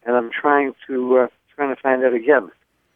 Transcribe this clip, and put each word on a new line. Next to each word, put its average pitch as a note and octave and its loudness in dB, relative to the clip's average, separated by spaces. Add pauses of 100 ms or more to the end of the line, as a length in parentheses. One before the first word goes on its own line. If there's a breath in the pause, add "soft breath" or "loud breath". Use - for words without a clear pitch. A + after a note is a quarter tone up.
and A#2+ -2
I'm A#2 -2
trying C#3+ 0 (140)
to, B2+ 0
uh, B2 2 (280)
trying C#3 -6
to - -20
find C3 0
out B2+ 2
again A#2+ 2 (440)